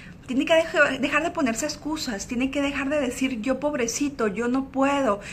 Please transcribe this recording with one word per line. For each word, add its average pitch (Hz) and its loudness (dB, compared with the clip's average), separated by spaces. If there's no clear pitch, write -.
tiene 254 0
que 320 4
deja-, 320 4
dejar 294 2
de 339 0
ponerse 294 -2
excusas, 294 -6
tiene 254 -2
que 285 0
dejar 277 -2
de 302 2
decir, 254 -2
"Yo 262 0
pobrecito, 277 0
yo 220 0
no 262 0
puedo, 269 2